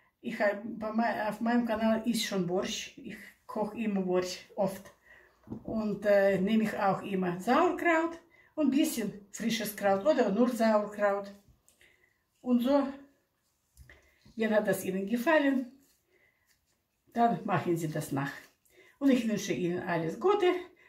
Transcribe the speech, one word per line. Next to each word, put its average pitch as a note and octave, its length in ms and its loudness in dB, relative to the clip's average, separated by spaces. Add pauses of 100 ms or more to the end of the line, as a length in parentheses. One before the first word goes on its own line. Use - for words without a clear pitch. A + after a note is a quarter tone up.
(200)
Ich - 200 -8
hab, G#3 240 0
bei G#3+ 280 -8
mei-, G#3+ 360 -2
auf G3+ 120 -6
meinem A#3+ 260 0
Kanal A3 380 0
ist A#3 200 -2
schon F#3 220 -2
Borsch. F#3+ 520 -4
Ich - 180 -14 (400)
koche G#3 220 -4
immer G3+ 240 -2
Borsch, F3+ 540 -2
oft. - 360 -4 (680)
Und, G#3+ 420 -4
äh, G3 340 4
nehme G#3+ 260 2
ich - 120 -2
auch G3 260 0
immer F#3 380 -2
Sauerkraut E4 800 2 (340)
und D4+ 160 2
bisschen C4+ 640 -2
frisches A3 420 -4
Kraut G3 300 2
oder B3+ 260 4
nur A#3+ 200 2
Sauerkraut. G#3 840 0 (1080)
Und B3 180 2
so, C#4 260 2 (1500)
wenn A3 200 0
hat G#3 120 4
das F#3+ 180 0
Ihnen F#3+ 220 -2
gefallen, C#4 680 2 (1400)
dann A#3 320 2
machen F3 320 0
Sie D#3+ 100 -4
das D3+ 240 -6
nach. C#3 200 -4 (680)
Und C#4 120 4
ich A3+ 160 2
wünsche G3+ 280 -2
Ihnen F3+ 260 -2
alles E3 400 -4
Gute, F4+ 320 4 (360)